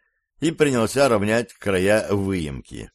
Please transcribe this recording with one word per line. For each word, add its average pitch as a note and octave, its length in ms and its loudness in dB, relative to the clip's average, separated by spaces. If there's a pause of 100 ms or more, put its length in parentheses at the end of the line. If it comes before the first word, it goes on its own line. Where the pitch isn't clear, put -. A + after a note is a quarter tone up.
(400)
и D#3+ 100 0
принялся C3+ 580 2
ровнять A2+ 460 0
края G2 560 0
выемки. D#2 840 -4